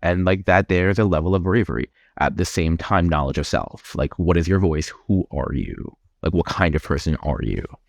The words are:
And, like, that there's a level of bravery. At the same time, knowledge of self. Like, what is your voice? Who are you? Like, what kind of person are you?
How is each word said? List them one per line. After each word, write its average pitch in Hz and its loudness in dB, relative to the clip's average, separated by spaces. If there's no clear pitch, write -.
And, 90 0
like, 95 0
that 95 4
there's 92 2
a 110 4
level 90 2
of 92 0
bravery. 92 0
At - 0
the 90 0
same 82 0
time, 87 0
knowledge 73 0
of 76 -4
self. - -6
Like, 69 -2
what 87 4
is 82 2
your 95 4
voice? 80 0
Who 95 2
are - -4
you? - -6
Like, 82 0
what 85 2
kind 82 0
of - 0
person 76 -2
are 71 -2
you? 53 -4